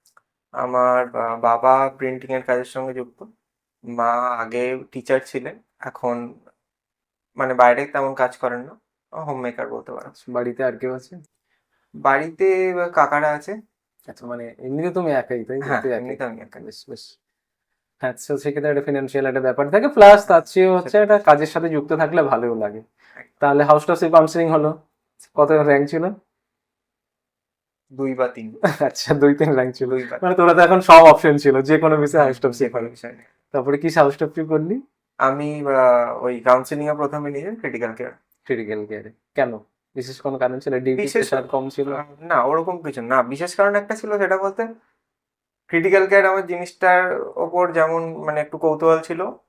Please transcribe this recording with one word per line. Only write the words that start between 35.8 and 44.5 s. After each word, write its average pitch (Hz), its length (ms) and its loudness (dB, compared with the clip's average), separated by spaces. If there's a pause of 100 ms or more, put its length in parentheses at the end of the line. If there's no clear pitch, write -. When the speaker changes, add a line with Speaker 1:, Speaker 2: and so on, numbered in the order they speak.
Speaker 1:
ওই 123 160 -6
কাউন্সেলিং 131 500 -2
এ 151 40 -2
প্রথমে 147 380 -6
নিয়েছি 165 240 -10
ক্রিটিক্যাল 120 380 -8
কেয়ার। 123 180 -12 (320)
Speaker 2:
ক্রিটিক্যাল 107 420 -8
কেয়ারে। 107 260 -14 (240)
কেন? 123 220 -2 (380)
বিশেষ 127 260 -12
কোনো 135 160 -6
কারণ 127 220 -2
ছিল? 139 140 -6
ডিউটি 127 280 -2
Speaker 1:
বিশেষ 208 280 -2
Speaker 2:
প্রেশার 131 180 -4
কম 135 220 -4
ছিল? 139 240 -6
Speaker 1:
আহ, 147 120 -10 (140)
না, 160 240 0
ওরকম 165 380 -4
কিছু 127 200 -10
না। 123 220 0
বিশেষ 139 320 -8
কারণ 202 200 2
একটা 202 200 -4
ছিল, 214 220 -6
সেটা 190 200 0
বলতে 196 300 -6 (1000)